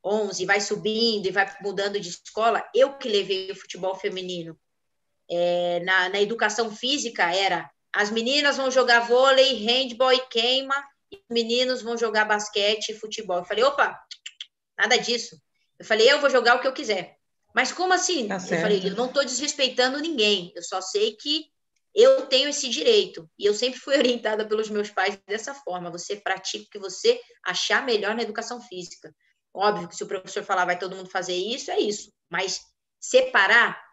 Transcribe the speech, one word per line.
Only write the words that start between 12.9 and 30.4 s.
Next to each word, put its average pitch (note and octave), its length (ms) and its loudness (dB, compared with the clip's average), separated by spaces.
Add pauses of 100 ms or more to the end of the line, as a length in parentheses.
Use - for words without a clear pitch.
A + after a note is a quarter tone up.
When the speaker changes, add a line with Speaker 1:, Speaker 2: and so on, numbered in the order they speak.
Speaker 1:
e G#3 40 -8
futebol. G#3 440 -6
Eu F3+ 60 -6
falei, G#3+ 200 0
"Opa, - 340 2 (800)
nada A3+ 180 4
disso." A3+ 400 -4 (420)
Eu F3 60 -16
falei, A3 260 6
"Eu D4 100 4
vou C#4 100 4
jogar A#3+ 260 6
o B3+ 40 -2
que C4+ 80 -4
eu C4 40 0
quiser." G#3+ 440 -4 (380)
"Mas C4 180 0
como F#4 200 0
assim?" F4 360 0
Speaker 2:
Tá G3 80 -4
Speaker 1:
Eu F3+ 40 -6 (180)
falei, G#3 200 2
Speaker 2:
certo. F#3 100 -4
Speaker 1:
"Eu F#3 80 -4
não B3 160 -2
tô C#4+ 100 0
desrespeitando C4 800 0
ninguém, G#3 560 0
eu E3+ 60 -12
só F#3+ 180 -6
sei G#3+ 360 -2
que D#4 300 -4 (480)
eu C4 320 6
tenho C4+ 220 2
esse C#4+ 200 -4
direito." A3 600 2 (100)
E G3 60 -8
eu G#3 100 4
sempre B3 240 -4
fui C#4 160 -2
<laughs> D4 40 4
orientada A3 480 0
pelos G#3+ 240 -2
meus G#3 200 -4
pais G3 360 -2
dessa G#3+ 280 -8
forma, F3+ 360 -10
"Você F3 260 -10
pratica F#3+ 480 -8
o - 60 -20
que G#3 80 -18
você G#3 420 0 (240)
achar G#3 400 -2
melhor G#3+ 300 0
na A#3 80 -4
educação A3 380 -8
física." F3 540 -16 (380)
Óbvio F3+ 360 0
que - 80 -16
se F#3+ 80 -8
o - 40 -8
professor F#3 360 -8